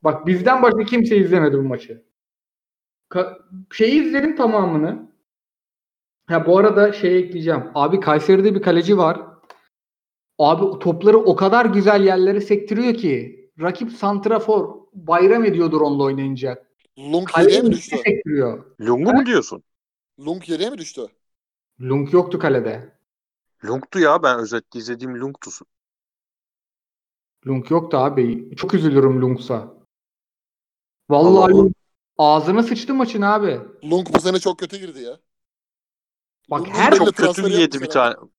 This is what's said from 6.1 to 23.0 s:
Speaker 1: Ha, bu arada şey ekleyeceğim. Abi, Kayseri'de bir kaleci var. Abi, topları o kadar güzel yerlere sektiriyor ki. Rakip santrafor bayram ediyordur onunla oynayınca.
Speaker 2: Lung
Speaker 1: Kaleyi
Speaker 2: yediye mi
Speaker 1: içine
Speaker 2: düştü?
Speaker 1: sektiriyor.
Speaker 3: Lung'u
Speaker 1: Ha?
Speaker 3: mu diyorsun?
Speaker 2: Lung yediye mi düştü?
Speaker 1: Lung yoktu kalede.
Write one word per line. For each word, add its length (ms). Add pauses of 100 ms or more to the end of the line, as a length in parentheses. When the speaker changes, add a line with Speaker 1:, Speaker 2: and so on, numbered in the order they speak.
Speaker 1:
Ha, 200
bu 120
arada 340
şey 260
ekleyeceğim. 560
Abi, 260
Kayseri'de 540
bir 80
kaleci 360
var. 220 (1160)
Abi, 400
topları 400
o 180
kadar 300
güzel 380
yerlere 360
sektiriyor 540
ki. 420 (240)
Rakip 320
santrafor 880 (120)
bayram 520
ediyordur 360
onunla 240
oynayınca. 600 (340)
Speaker 2:
Lung 300
Speaker 1:
Kaleyi 260
Speaker 2:
yediye 160
mi 60
Speaker 1:
içine 220
Speaker 2:
düştü? 120
Speaker 1:
sektiriyor. 540 (160)
Speaker 3:
Lung'u 300
Speaker 1:
Ha? 20
Speaker 3:
mu 140
diyorsun? 360 (580)
Speaker 2:
Lung 280
yediye 220
mi 80
düştü? 280 (720)
Speaker 1:
Lung 320
yoktu 260
kalede. 600 (680)